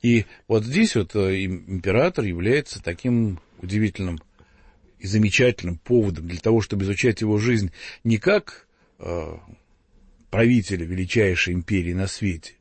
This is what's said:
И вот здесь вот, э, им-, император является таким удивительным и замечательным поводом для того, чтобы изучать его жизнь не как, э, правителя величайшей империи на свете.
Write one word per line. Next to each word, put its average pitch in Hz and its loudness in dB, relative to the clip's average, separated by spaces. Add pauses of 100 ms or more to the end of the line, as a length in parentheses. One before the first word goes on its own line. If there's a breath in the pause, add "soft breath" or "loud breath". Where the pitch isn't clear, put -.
И 117 4 (220 loud breath)
вот 110 2
здесь 180 2
вот, 107 -2
э, 95 0
им-, 92 -4
император 104 0
является 101 -2
таким 110 -2 (180)
удивительным 95 -2 (760 soft breath)
и - -12
замечательным 104 2
поводом 95 0
для 87 -10
того, 113 2
чтобы 98 -4
изучать 101 0
его 107 0
жизнь 110 0 (320 loud breath)
не 113 2
как, - -2 (300)
э, 80 -8 (920)
правителя 104 2
величайшей 92 0
империи 87 -2
на 92 -2
свете. 90 -6